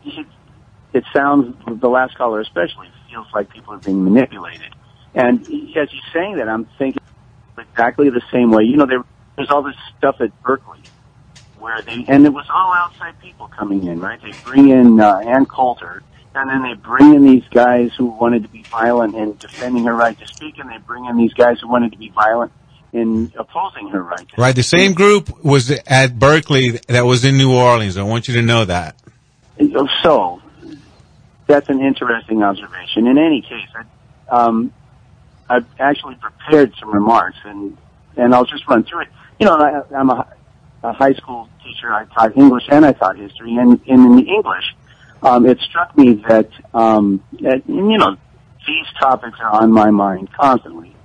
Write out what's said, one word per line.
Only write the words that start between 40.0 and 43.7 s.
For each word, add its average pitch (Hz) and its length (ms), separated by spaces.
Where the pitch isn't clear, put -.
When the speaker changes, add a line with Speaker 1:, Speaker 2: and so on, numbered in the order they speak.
Speaker 1:
a, 120 180
a 113 100
high 135 200
school 120 360
teacher. 120 280
I 107 140
taught 113 320
English 131 320
and 147 160
I 135 80
taught 92 240
history. 113 380
And, 123 320